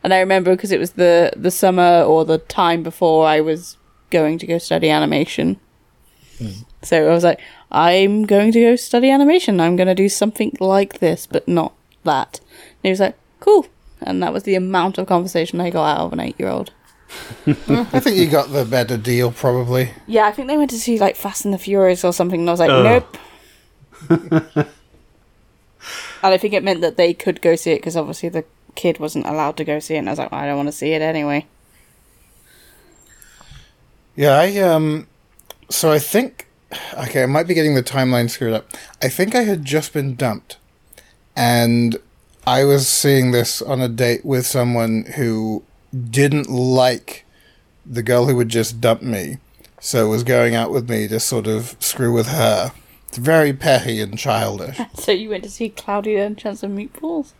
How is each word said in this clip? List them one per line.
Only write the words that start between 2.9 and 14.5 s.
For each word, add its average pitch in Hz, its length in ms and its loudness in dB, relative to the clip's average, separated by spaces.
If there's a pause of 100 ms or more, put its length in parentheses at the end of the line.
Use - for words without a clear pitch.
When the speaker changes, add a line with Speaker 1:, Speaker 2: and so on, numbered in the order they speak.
Speaker 1:
I 156 140 2
was 160 380 -4 (320)
going 160 280 2
to - 80 -12
go 170 120 -2
study 165 320 0
animation. 151 680 0 (800)
Speaker 2:
Hmm. 117 100 -10 (340)
Speaker 1:
So 156 260 2
I 165 60 6
was 170 100 2
like, 170 160 4 (320)
"I'm 196 540 4
going 208 260 4
to 226 80 6
go 233 160 6
study 240 340 2
animation. 277 500 4
I'm 170 160 2
gonna 185 180 2
do 196 160 2
something 214 500 -2
like 196 380 0
this, 170 280 0
but - 220 -4
not 170 240 0 (320)
that." 143 380 -2
And - 400 -20
he 190 80 2
was 185 100 0
like, 190 160 0 (240)
"Cool." 403 260 6 (360)
And 185 200 -4
that 170 120 -2
was 202 80 -4
the 196 140 0